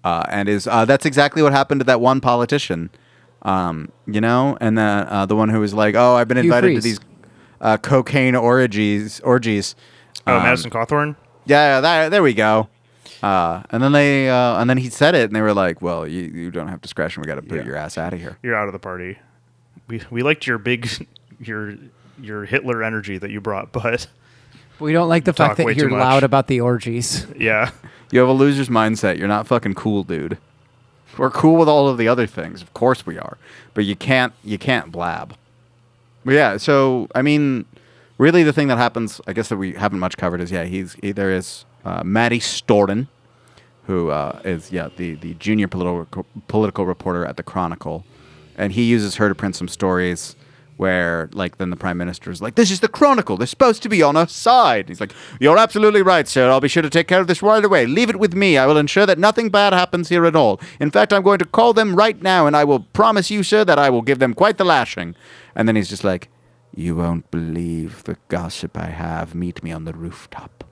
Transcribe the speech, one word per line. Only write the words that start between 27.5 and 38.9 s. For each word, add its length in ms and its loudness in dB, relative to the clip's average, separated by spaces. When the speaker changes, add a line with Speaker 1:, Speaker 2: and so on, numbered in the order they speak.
Speaker 1:
You 100 4
have 80 6
a 40 4
loser's 360 2
mindset. 500 0
You're 80 -4
not 180 -2
fucking 300 -2
cool, 280 -2
dude. 360 -8
We're 120 0
cool 280 4
with 120 4
all 200 4
of 100 -2
the 80 2
other 180 2
things. 380 -12
Of 100 -20
course 320 0
we 140 -10
are. 180 -14
But 100 0
you 100 -4
can't, 380 -2
you 140 -8
can't 340 -4
blab. 440 -8
But 80 2
yeah, 240 4
so, 560 0
I 80 0
mean, 440 0
really 240 4
the 120 4
thing 160 0
that 100 2
happens, 480 -2